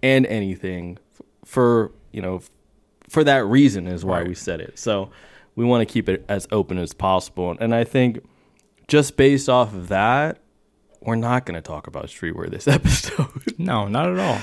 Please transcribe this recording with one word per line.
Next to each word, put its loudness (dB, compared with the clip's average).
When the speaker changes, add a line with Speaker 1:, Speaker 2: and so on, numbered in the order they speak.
Speaker 1:
and 4
anything -6
f-, -20
for, 2
you -10
know, -6
f-, -16
for 2
that 4
reason 4
is -6
why 0
Speaker 2:
Right. -4
Speaker 1:
we -6
said -8
it. -16
So -4
we -2
wanna 2
keep -2
it -2
as -4
open -2
as -6
possible. -2
And 0
I 2
think 0
just 2
based 4
off 4
of -10
that, 0
we're -4
not 0
gonna -8
talk -12
about -12
streetwear -8
this -10
<laughs> -
episode. 0
Speaker 2:
No, -2
not -2
at -4
all. -2